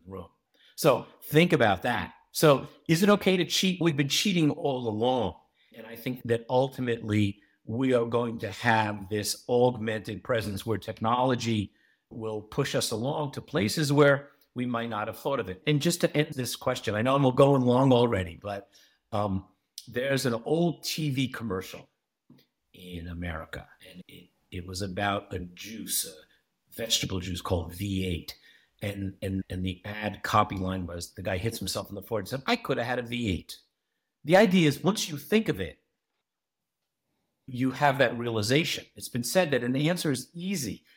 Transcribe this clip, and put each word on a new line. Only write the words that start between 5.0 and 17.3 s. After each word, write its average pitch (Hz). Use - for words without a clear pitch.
And 113
I 117
think 127
that 117
ultimately 117
we 127
are 117
going 117
to 104
have 107
this 104
augmented 113
presence 104
where 110
technology 113
will 110
push -
us -
along 139
to -
places 151
where 143
we 123
might 117
not 107
have 107
thought 139
of 107
it. 92
And 147
just 170
to 165
end 151
this 123
question, 123
I 107
know 131
I'm 131